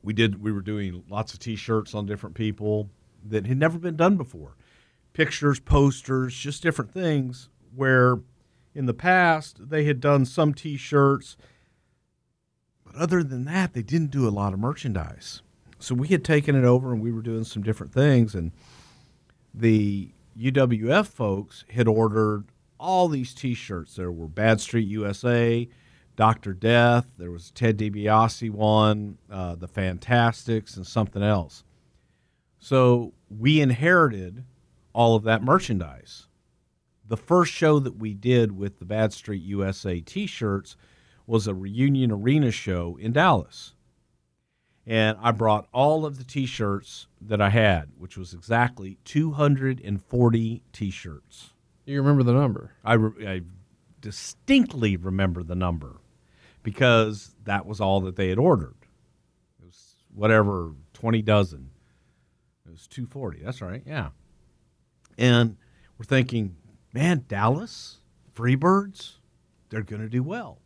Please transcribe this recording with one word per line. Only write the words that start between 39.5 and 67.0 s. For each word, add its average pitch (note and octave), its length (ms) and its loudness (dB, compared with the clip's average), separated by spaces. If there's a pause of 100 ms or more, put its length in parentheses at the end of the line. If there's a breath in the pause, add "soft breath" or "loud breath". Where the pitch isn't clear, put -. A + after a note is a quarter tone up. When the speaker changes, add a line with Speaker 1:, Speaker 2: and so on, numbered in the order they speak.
Speaker 1:
S F#2+ 200 -6
A F2+ 160 -4
t-shirts G#2 760 -6 (500 soft breath)
was A2 220 0
a G2 60 -4
Reunion A#2+ 580 0
Arena A#2+ 400 2
show F2 480 -6
in A2+ 120 -4
Dallas. D3 600 0 (1120)
And A2 340 0
I A#2 120 2
brought G#2+ 400 0
all D3+ 340 2
of C#3+ 120 -10
the B2+ 60 -16
t-shirts A#2 840 -6 (120)
that G#2 200 -2
I G2+ 100 4
had, G2 480 4
which F2+ 180 -18
was F2+ 160 -14
exactly G#2+ 720 -2
two D3+ 280 -2
hundred C3+ 520 0
and G2+ 180 -4
forty A#2 600 0 (100)
t-shirts. - 800 -12 (320)
Speaker 2:
You C#3 160 -4
remember C#3 220 4
the A#2+ 100 4
number? C3 420 0 (100)
Speaker 1:
I A2 100 2
re-, A2 320 0
I F#2 160 -6 (580)
distinctly B2 960 0
remember F#2 460 -2
the E2+ 140 -8
number F2 440 -4 (600 soft breath)
because A2 800 0
that G2+ 240 -4
was G#2 140 -10
all G2 220 2
that F#2 120 -6
they F#2+ 140 -2
had F#2 100 -2
ordered. B2+ 380 2 (840)
It F2+ 60 -20
was - 300 -20 (180)
whatever, G2+ 600 2 (180)
twenty A2+ 300 -2
dozen. F2+ 480 0 (960)
It E2+ 40 -20
was E2 160 -20
two B2 200 -12
forty. A2 360 -12
That's A#2+ 180 -12
right, F#2+ 240 -10
yeah. C3 260 -8 (1080)
And A#2+ 380 2 (420 soft breath)
we're A2+ 60 -14
thinking, A#2+ 520 -2 (360)
"Man, D3+ 360 -2